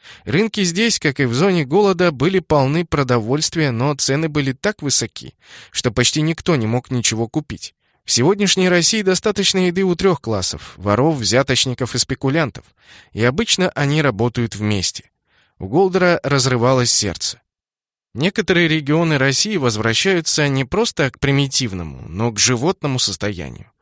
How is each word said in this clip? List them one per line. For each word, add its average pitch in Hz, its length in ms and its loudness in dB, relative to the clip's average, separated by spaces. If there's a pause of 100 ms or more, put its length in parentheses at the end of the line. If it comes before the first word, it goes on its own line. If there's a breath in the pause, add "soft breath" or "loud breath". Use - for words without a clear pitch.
(260 loud breath)
Рынки 202 380 0
здесь, 190 360 0
как 147 200 -2
и 139 60 2
в 117 80 0
зоне 170 320 2
голода, 180 460 2
были 151 260 0
полны 156 480 0
продовольствия, 139 840 0
но 127 240 -2
цены 143 340 -2
были 143 220 -2
так 202 320 -4
высоки, - 500 -4 (380 loud breath)
что - 180 -2
почти 123 320 2
никто 160 340 0
не 113 120 0
мог 120 240 -2
ничего 113 360 -2
купить. - 460 -8 (300)
В - 80 -6
сегодняшней 185 560 2
России 180 360 2
достаточно 185 640 0
еды 180 160 0
у 180 120 2
трех 180 260 0
классов: - 540 -6
воров, 117 420 2
взяточников 123 800 0
и - 20 0
спекулянтов. 135 680 -2 (480 loud breath)
И 104 100 -2
обычно 180 460 0
они 143 320 0
работают 117 540 -2
вместе. 104 560 -4 (480)
У 95 80 -8
Голдера 180 560 2
разрывалось 127 680 2
сердце. - 480 -2 (760)
Некоторые 170 540 0
регионы 156 500 2
России 139 380 0
возвращаются 135 960 0
не 135 160 0
просто 175 460 -2
к - 80 -20
примитивному, 117 880 -2
но 107 220 -2
к 107 80 -6
животному 131 600 0
состоянию. 85 720 -6 (100)